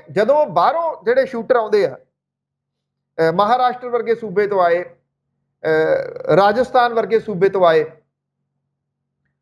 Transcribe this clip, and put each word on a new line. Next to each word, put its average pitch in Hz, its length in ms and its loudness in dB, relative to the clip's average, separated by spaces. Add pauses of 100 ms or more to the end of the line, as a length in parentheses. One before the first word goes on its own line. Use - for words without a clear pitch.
(120)
ਜਦੋਂ 262 340 2
ਬਾਹਰੋਂ 254 580 -2
ਜਿਹੜੇ 247 220 0
ਸ਼ੂਟਰ 233 300 -4
ਆਉਂਦੇ 214 300 0
ਆ, 131 120 -8
ਅਹ, - 1300 -8
ਮਹਾਰਾਸ਼ਟਰ 247 560 0
ਵਰਗੇ 226 260 -2
ਸੂਬੇ 208 320 -2
ਤੋਂ 196 160 0
ਆਏ, 175 220 2
ਅਹ, - 1500 -4
ਰਾਜਸਥਾਨ 233 580 2
ਵਰਗੇ 220 260 0
ਸੂਬੇ 196 280 -2
ਤੋਂ 190 180 2
ਆਏ, 160 180 4 (1600)